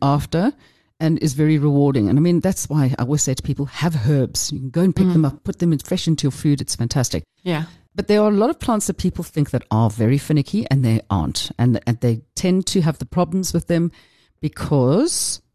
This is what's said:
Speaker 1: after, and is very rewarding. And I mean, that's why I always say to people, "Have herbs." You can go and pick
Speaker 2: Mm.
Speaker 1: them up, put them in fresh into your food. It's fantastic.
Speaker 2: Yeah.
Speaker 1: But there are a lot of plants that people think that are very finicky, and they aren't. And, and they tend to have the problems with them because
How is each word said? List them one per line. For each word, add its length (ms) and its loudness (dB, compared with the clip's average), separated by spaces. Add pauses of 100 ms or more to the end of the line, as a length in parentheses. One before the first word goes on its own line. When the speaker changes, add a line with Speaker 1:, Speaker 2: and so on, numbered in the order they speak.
Speaker 1:
after, 520 0 (460)
and 200 0
is 140 0
very 260 2
rewarding. 500 4
And 80 4
I 40 4
mean, 180 2
that's 300 -2
why 280 2
I 60 -4
always 200 0
say 100 0
to 100 -6
people, 220 -4
"Have 440 -2
herbs." 440 0
You 60 -6
can 100 -8
go 120 -2
and 140 2
pick 120 2
Speaker 2:
Mm. 60 2
Speaker 1:
them 120 4
up, 180 -4
put 160 -8
them 140 2
in 60 0
fresh 280 -4
into 160 0
your 80 0
food. 300 0
It's 140 -8
fantastic. 480 -2 (200)
Speaker 2:
Yeah. 200 -2 (300)
Speaker 1:
But 140 -6
there 140 4
are 80 4
a 60 2
lot 140 4
of 100 -4
plants 280 -2
that 100 -4
people 260 -2
think 280 -2
that 180 -2
are 200 2
very 280 2
finicky, 540 -2
and 140 2
they 240 2
aren't. 480 -2
And, 280 2
and 140 -2
they 220 0 (140)
tend 320 0
to 140 0
have 180 -2
the 60 -8
problems 480 -2
with 140 -2
them 240 0 (480)
because 1000 0 (140)